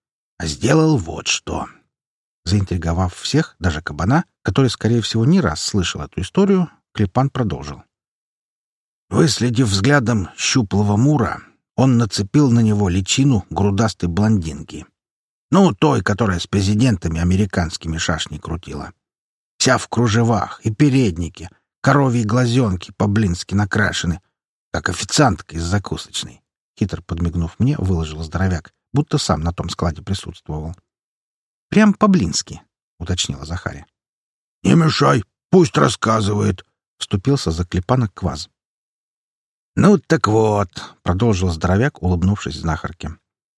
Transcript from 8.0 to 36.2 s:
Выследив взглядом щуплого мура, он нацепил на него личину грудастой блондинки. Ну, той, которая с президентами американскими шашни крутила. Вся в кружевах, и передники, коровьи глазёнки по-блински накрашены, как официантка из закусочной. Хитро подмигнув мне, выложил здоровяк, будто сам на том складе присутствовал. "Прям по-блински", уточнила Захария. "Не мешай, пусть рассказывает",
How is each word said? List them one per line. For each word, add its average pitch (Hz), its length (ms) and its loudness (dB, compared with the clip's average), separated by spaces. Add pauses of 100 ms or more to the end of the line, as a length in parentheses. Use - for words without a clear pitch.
Выследив 120 580 2
взглядом 110 680 0
щуплого 104 600 0
мура, 127 460 2 (340)
он 127 220 4
нацепил 117 520 2
на 117 100 4
него 104 280 2
личину 101 640 2
грудастой 98 580 0
блондинки. 85 800 -2 (640)
Ну, 175 240 4
той, 135 280 2
которая 98 360 0
с - 80 -8
президентами 101 760 0
американскими 87 760 -2
шашни 80 400 -6
крутила. 80 540 -12 (640)
Вся 127 200 2
в - 100 -8
кружевах, 117 720 0
и 110 100 -2
передники, 101 800 0 (300)
коровьи 135 420 2
глазёнки 117 760 0
по-блински 101 580 0
накрашены, 98 680 -2 (520)
как - 160 -4
официантка - 680 -2
из 82 60 -4
закусочной. - 800 -6 (360)
Хитро - 240 -4
подмигнув 85 560 -4
мне, 135 200 0
выложил 82 440 -4
здоровяк, 85 500 -4 (200)
будто 143 260 -2
сам - 220 -2
на 82 120 -4
том 80 160 -8
складе 85 340 -6
присутствовал. 80 720 -10 (920)
"Прям 208 260 4
по-блински", - 680 0 (360)
уточнила 71 460 -6
Захария. 73 420 -10 (800)
"Не 180 100 6
мешай, 143 480 2 (280)
пусть 175 280 4
рассказывает", 104 840 0 (340)